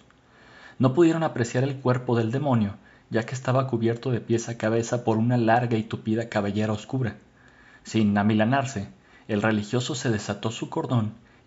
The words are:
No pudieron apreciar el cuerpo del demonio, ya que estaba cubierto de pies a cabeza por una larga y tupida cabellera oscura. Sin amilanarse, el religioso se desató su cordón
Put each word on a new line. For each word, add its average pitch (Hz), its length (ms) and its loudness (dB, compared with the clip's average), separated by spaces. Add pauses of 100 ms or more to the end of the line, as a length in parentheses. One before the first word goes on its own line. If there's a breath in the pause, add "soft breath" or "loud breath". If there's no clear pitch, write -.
(800 loud breath)
No 131 160 2
pudieron 165 260 4
apreciar 135 420 0
el 139 120 -2
cuerpo 123 420 0
del 110 140 0
demonio, 120 460 0 (340 loud breath)
ya 113 100 2
que 120 140 -8
estaba 127 320 0
cubierto 117 420 0
de 117 120 0
pies 113 280 -2
a 117 80 -8
cabeza 117 460 0
por 113 140 2
una 120 200 2
larga 120 400 2
y 110 60 0
tupida 110 460 -4
cabellera 107 440 0
oscura. 113 440 -4 (680 loud breath)
Sin 104 340 2
amilanarse, 110 720 2 (400 loud breath)
el 104 160 0
religioso 110 500 0
se 127 160 -2
desató 104 400 -4
su 143 220 -8
cordón 123 420 -2 (340 soft breath)